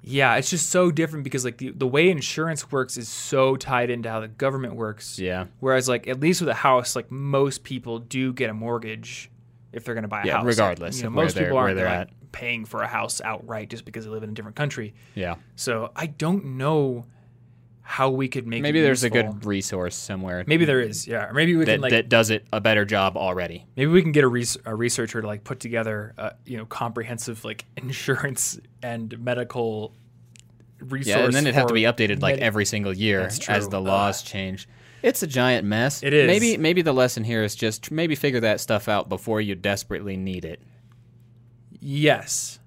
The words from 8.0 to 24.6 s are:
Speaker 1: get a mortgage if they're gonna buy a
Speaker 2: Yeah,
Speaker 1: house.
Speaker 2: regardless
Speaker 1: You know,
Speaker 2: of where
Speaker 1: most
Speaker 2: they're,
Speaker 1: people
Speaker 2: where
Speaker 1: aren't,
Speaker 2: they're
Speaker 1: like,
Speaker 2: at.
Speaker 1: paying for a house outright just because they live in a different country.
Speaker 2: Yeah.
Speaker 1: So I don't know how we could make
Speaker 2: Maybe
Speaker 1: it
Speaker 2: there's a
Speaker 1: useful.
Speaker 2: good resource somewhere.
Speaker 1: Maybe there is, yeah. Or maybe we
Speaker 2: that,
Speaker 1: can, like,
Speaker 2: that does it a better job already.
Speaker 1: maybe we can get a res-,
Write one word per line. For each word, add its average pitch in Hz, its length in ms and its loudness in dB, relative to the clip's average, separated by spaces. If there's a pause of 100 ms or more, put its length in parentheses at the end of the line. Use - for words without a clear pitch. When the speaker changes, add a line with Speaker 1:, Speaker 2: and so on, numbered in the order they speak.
Speaker 1:
get 123 160 -2
a 107 40 -8
mortgage 110 760 -8 (420)
if 127 140 -12
they're 123 80 -6
gonna 110 140 -6
buy 104 160 -4
a - 20 -4
Speaker 2:
Yeah, 107 120 2
Speaker 1:
house. 110 80 2
Speaker 2:
regardless 92 520 2
Speaker 1:
You - 60 -6
know, 117 60 -6
Speaker 2:
of 113 60 -6
where 156 100 2
Speaker 1:
most - 100 -2
Speaker 2:
they're, 92 80 0
Speaker 1:
people 90 140 2
Speaker 2:
where 95 80 4
Speaker 1:
aren't, 95 120 2
Speaker 2:
they're 92 80 0
Speaker 1:
like, 90 220 0
Speaker 2:
at. - 240 -20
Speaker 1:
paying 120 340 -6
for 110 160 -8
a 110 60 -2
house 113 340 -4
outright 110 480 -8
just 113 160 -14
because 110 200 -14
they 107 40 -12
live 110 140 -8
in 107 80 -10
a - 20 -8
different 107 220 -12
country. 139 400 -6 (180)
Speaker 2:
Yeah. 87 220 -4 (220)
Speaker 1:
So 113 380 -4
I 165 120 -6
don't 151 500 -2
know 135 480 0 (760)
how 135 260 0
we 135 180 0
could 123 200 -6
make 117 160 -4
Speaker 2:
Maybe 151 160 2
Speaker 1:
it 160 40 6
Speaker 2:
there's 127 200 4
a 120 80 2
Speaker 1:
useful. 110 220 2
Speaker 2:
good 104 120 -10
resource 95 500 -2
somewhere. 92 520 -6
Speaker 1:
Maybe 165 180 4
there 135 160 4
is, 107 260 -6
yeah. 107 220 -4
Or - 40 -12
maybe 165 220 4
we 160 100 4
Speaker 2:
that, - 80 4
Speaker 1:
can, 143 80 2
like, 127 100 2
Speaker 2:
that 113 180 4
does 113 220 6
it 104 220 -2
a 110 80 0
better 107 240 4
job 98 320 2
already. 87 480 -4 (100)
Speaker 1:
maybe 143 160 2
we 185 120 8
can 160 80 0
get 147 120 6
a 131 40 6
res-, 120 380 0